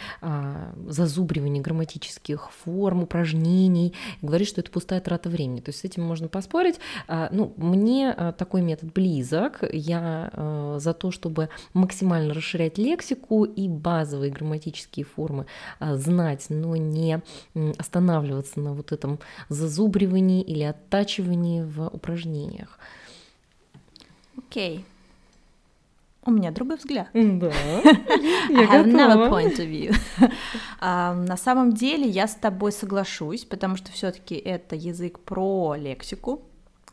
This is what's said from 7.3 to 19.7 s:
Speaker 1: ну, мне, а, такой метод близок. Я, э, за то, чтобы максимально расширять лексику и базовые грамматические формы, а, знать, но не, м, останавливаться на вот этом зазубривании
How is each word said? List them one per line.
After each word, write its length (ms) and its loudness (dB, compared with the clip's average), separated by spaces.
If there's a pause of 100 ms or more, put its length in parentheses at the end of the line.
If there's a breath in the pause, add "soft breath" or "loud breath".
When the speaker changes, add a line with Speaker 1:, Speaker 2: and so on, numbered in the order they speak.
Speaker 1:
ну, 240 0
мне, 560 2
а, 220 -4
такой 280 -2
метод 300 -2
близок. 800 0
Я, 640 -4
э, 480 -6
за 120 0
то, 180 -4
чтобы 360 -4 (260 loud breath)
максимально 600 2
расширять 440 -2
лексику 680 0
и 240 -4
базовые 600 -2
грамматические 760 -8
формы, 400 -6 (340 loud breath)
а, 160 -2
знать, 540 0
но 260 -2
не, 460 0 (340 loud breath)
м, 220 -2
останавливаться 800 0
на 140 -4
вот 180 -8
этом 280 -4 (280 loud breath)
зазубривании 920 2